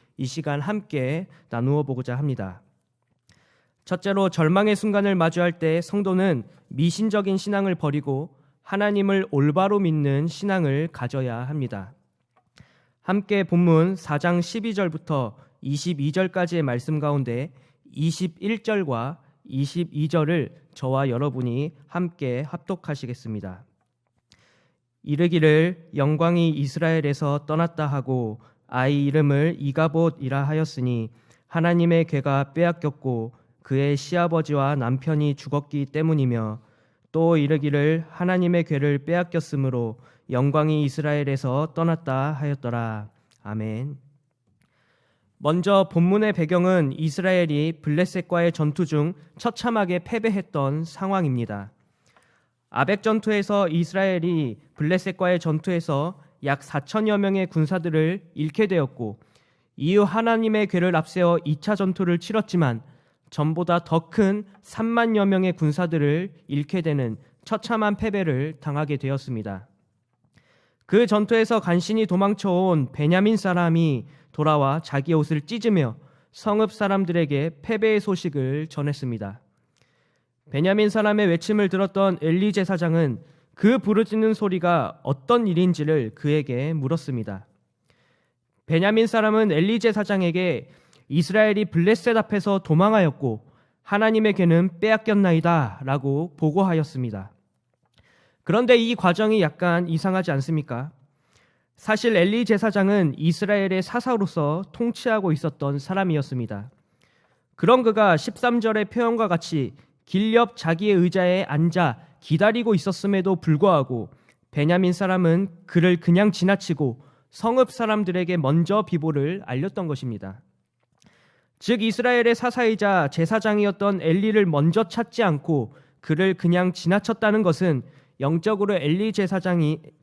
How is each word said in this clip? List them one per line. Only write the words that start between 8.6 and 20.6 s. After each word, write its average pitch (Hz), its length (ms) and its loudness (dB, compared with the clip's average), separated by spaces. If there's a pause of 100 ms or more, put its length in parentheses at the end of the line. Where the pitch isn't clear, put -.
하나님을 196 680 0
올바로 165 480 2
믿는 151 480 0
신앙을 165 640 -2
가져야 123 460 -6
합니다. 123 560 -8 (1040)
함께 196 440 -2
본문 175 520 4
사 147 220 -4
장 175 240 0
십이 220 320 -6
절부터 156 640 -4 (240)
이십이 143 500 -4
절까지의 175 500 -2
말씀 135 380 -2
가운데 139 540 -4 (380)
이십일 180 680 -4
절과 151 600 -4 (220)
이십이 147 640 -4
절을 156 460 0 (200)